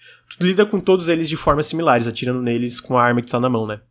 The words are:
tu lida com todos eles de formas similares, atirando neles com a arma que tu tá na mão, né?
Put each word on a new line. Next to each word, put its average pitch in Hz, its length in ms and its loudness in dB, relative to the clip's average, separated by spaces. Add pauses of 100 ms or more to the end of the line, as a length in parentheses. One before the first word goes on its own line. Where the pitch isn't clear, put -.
(380)
tu 175 80 0
lida 190 200 4
com 208 140 0
todos 185 280 2
eles 165 220 0
de 156 80 -4
formas 151 300 0
similares, 143 380 2
atirando 123 360 -4
neles 120 400 -2
com 127 160 -2
a 120 60 4
arma 120 180 2
que 120 60 -8
tu - 40 -18
tá 123 80 0
na 127 100 2
mão, 113 160 0
né? 107 140 -8 (120)